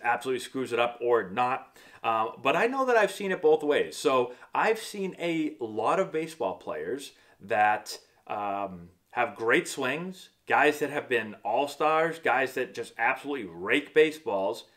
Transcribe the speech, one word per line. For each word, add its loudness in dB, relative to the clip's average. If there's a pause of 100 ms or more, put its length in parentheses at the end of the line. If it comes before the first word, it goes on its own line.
absolutely 0
screws -6
it 0
up 0
or 4
not. -2 (280)
Um, 0 (100)
but 2
I 2
know 0
that 4
I've 4
seen -4
it -4
both 6
ways. 0
So 0 (200)
I've 2
seen -8
a -2
lot -2
of -2
baseball -4
players -8 (300)
that, 2 (300)
um, -6 (200)
have -2
great 2
swings, -6 (180)
guys 4
that -2
have -6
been 0 (100)
all-stars, 0
guys 0
that -4
just -10
absolutely -2
rake -2
baseballs, 2 (100)